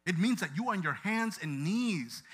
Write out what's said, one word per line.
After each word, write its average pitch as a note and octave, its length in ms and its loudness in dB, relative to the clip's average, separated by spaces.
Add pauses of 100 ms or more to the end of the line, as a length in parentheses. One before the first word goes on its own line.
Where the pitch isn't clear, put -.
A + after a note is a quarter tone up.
It F3 120 2
means G#3+ 240 4
that C#3+ 140 -4
you A#3 120 0
are A3+ 60 2
on F#3+ 100 0
your D3 100 2
hands A3 480 -2
and D3 220 -2
knees. F#3+ 600 0 (100)